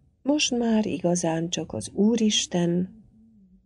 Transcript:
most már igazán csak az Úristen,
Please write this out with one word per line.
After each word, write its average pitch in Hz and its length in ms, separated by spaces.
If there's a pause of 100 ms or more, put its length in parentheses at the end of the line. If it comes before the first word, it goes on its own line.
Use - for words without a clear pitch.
(220)
most 285 360
már 226 280
igazán 170 640
csak 170 240
az - 160
Úristen, 190 1120 (640)